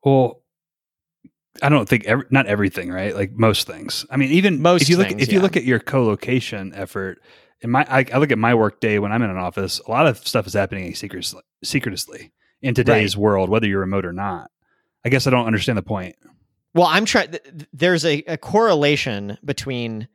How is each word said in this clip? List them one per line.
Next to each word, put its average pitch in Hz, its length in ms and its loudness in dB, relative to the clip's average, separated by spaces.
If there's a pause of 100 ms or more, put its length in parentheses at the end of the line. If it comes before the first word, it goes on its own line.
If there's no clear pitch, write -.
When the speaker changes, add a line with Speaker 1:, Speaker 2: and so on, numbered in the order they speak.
Speaker 1:
Well, 131 380 2 (1200)
I 143 60 2
don't 135 200 4
think 113 160 2
ev-, - 260 -2
not 135 160 2
everything, 98 440 -2
right? 92 240 -6
Like 101 180 -4
most 110 340 2
things. - 440 -10
I 131 60 -6
mean, 135 140 0
even 180 300 2
Speaker 2:
Most 175 220 6
Speaker 1:
if 135 60 4
you 175 80 4
look, 190 120 2
Speaker 2:
things, 196 140 -2
Speaker 1:
if 135 100 0
you 196 60 4
Speaker 2:
yeah. 185 40 4
Speaker 1:
look 190 140 2
at 117 80 -2
your 123 140 2
co-location 110 960 -2
effort, 95 460 -8 (400)
in 120 100 -6
my, 131 180 2
I, 131 240 4
I 123 60 2
look 143 140 2
at 110 60 0
my 117 160 4
work 107 260 2
day 107 180 0
when 101 140 -2
I'm 113 100 0
in 107 80 -2
an 92 80 -6
office, 90 480 -6
a - 40 -8
lot 131 160 4
of 127 200 0
stuff 110 200 -2
is 95 60 -14
happening 95 420 -4
secret-, - 380 -10 (300)
secretly - 680 -8 (280)
in 123 140 -2
today's 107 400 4
Speaker 2:
Right. 101 80 -2
Speaker 1:
world, 98 280 2
whether 107 160 2
you're 98 140 0
remote 95 260 -4
or 87 60 -10
not. 92 380 -8 (540)
I 120 60 -2
guess 131 160 0
I 139 40 0
don't 123 160 0
understand 110 320 0
the 92 40 -6
point. 90 340 -8 (580)
Speaker 2:
Well, 175 120 4
I'm 175 180 2
try-, 220 220 0
th-, 165 160 -12
th-, 151 300 -20
there's 165 320 2
a, 147 220 0
a 165 100 -8
correlation 143 1080 0
between 120 680 -8